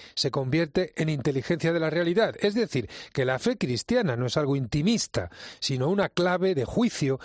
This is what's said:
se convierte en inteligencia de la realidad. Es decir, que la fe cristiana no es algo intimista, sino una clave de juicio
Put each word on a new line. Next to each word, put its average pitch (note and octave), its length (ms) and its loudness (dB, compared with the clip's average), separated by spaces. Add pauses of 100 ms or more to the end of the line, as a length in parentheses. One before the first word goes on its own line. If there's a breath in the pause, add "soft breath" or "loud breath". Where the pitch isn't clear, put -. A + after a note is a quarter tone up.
(160 loud breath)
se C3+ 160 -2
convierte D3 640 0
en D#3+ 140 0
inteligencia D3+ 640 0
de E3+ 60 0
la D#3+ 120 0
realidad. F3 480 2
Es G3+ 160 2
decir, D#3 340 -2 (240 loud breath)
que C3+ 100 0
la B2+ 140 2
fe A#3+ 180 0
cristiana D3+ 600 0
no B2 100 -2
es B2 100 -2
algo C#3 200 2
intimista, C#3+ 760 0 (300 loud breath)
sino C3 300 -2
una G3 200 0
clave F3+ 460 2
de B2+ 100 0
juicio D3 600 0